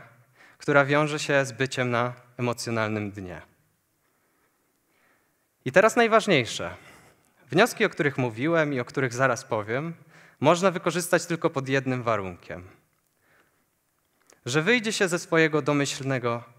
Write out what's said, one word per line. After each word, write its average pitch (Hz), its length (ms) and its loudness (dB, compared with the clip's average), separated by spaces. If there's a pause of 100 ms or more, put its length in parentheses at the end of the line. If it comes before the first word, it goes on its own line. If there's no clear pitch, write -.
(580)
która 143 260 4
wiąże 147 340 0
się 139 260 2
z 123 80 -8
byciem 127 380 -2
na 120 220 0 (240)
emocjonalnym 110 760 -4
dnie. 92 320 -14 (2250)
I 131 80 -6
teraz 208 240 6
najważniejsze. 185 800 2 (760)
Wnioski, 202 340 2
o 185 40 2
których 147 300 -2
mówiłem 147 560 0
i 123 60 -2
o 120 40 -4
których 127 300 -4
zaraz 127 300 0
powiem, 120 500 -4 (460)
można 175 300 4
wykorzystać 175 560 0
tylko 165 240 -2
pod 131 180 -6
jednym 131 340 -2
warunkiem. 92 640 -4 (1800)
Że 135 160 0
wyjdzie 220 300 0
się 196 160 0
ze 170 100 -2
swojego 160 440 2
domyślnego 131 840 -2 (140)